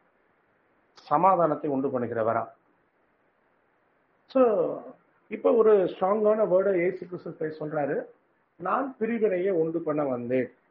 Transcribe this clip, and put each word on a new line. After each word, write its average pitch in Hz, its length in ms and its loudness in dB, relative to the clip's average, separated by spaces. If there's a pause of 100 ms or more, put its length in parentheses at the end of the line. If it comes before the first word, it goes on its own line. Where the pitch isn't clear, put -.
(920)
சமாதானத்தை 160 800 2
உண்டு 135 180 -2
பண்ணுகிறவரா? 113 600 -2 (1800)
So, 202 560 2 (460)
இப்ப 214 240 0
ஒரு 220 220 6 (100)
ஸ்ட்ராங்கான 208 640 0
வேர்டை 190 280 2
இயேசு 180 320 -2
கிறிஸ்து 175 260 -12
போய் 156 380 -8
சொல்றாரு, 151 340 -4 (520)
"நான் 233 420 -4
பிரிவினையை 208 520 -2
உண்டு 160 300 -2
பண்ண 151 240 -2
வந்தேன்." 123 480 -4 (180)